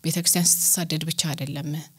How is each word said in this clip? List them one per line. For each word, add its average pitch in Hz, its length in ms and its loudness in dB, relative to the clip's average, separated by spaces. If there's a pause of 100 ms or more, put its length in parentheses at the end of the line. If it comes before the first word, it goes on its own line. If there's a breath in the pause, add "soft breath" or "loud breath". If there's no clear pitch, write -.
ቤተክርስቲያን 170 440 2
ስትሳደድ 165 580 2
ብቻ 160 220 -2
አይደለም 151 420 -6 (300)